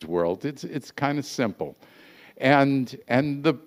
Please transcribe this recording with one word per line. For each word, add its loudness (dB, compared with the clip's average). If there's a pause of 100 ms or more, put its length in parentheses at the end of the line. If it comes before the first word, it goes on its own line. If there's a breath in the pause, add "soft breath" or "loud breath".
world. 0
It's, -8
it's -10
kind -2
of -4
simple. -4 (640 soft breath)
And, 2 (120)
and 0
the, 4 (120)